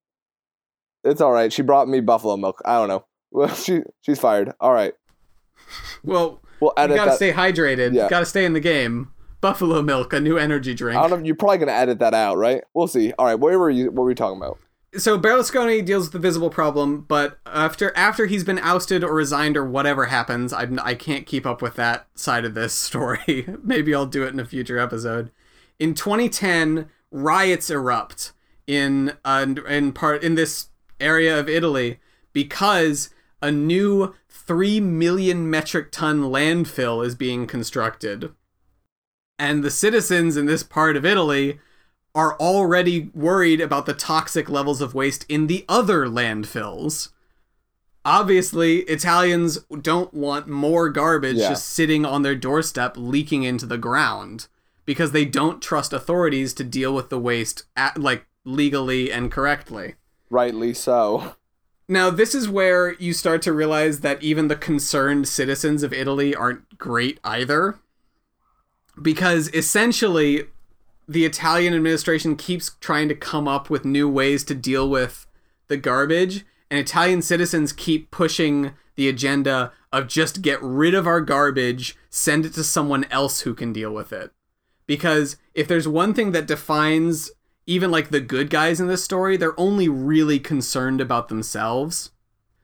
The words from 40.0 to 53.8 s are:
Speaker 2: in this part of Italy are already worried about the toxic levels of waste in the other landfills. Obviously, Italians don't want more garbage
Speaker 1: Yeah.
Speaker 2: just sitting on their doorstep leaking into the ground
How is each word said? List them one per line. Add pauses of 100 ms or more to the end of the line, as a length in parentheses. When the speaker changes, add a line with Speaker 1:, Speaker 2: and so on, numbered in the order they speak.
Speaker 2:
in
this
part
of
Italy (560)
are
already
worried
about
the
toxic
levels
of
waste
in
the
other
landfills. (960)
Obviously,
Italians (240)
don't
want
more
garbage
Speaker 1:
Yeah.
Speaker 2:
just
sitting
on
their
doorstep
leaking
into
the
ground (380)